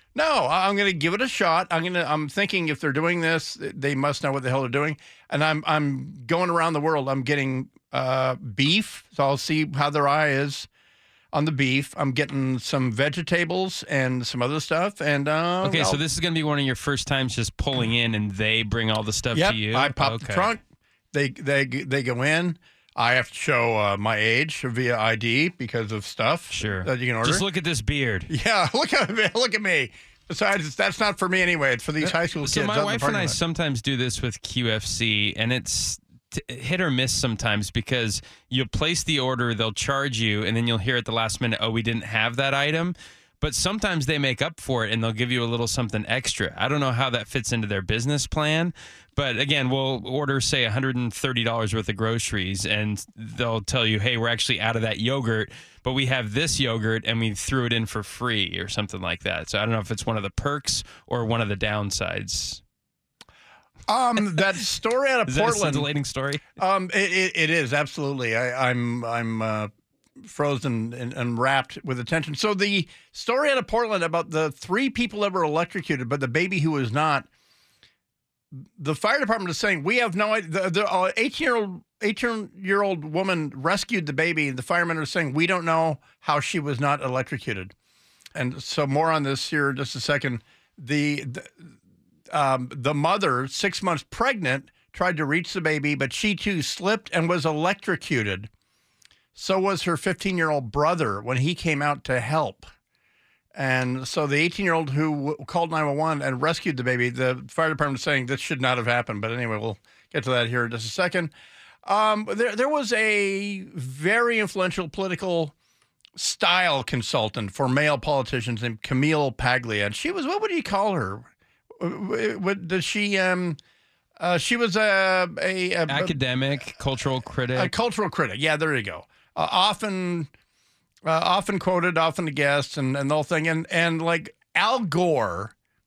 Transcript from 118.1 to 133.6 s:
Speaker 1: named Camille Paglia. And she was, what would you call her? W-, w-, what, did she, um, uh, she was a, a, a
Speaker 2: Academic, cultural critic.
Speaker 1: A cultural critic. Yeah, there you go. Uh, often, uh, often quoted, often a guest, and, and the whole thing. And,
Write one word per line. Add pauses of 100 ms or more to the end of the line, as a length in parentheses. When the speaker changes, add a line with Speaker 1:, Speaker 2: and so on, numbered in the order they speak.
Speaker 1:
named
Camille
Paglia.
And
she
was,
what
would
you
call
her? (580)
W-,
w-,
what,
did
she,
um, (600)
uh,
she
was
a, (140)
a,
a (140)
Speaker 2:
Academic,
cultural
critic.
Speaker 1:
A
cultural
critic.
Yeah,
there
you
go. (340)
Uh,
often, (760)
uh,
often
quoted,
often
a
guest,
and,
and
the
whole
thing.
And,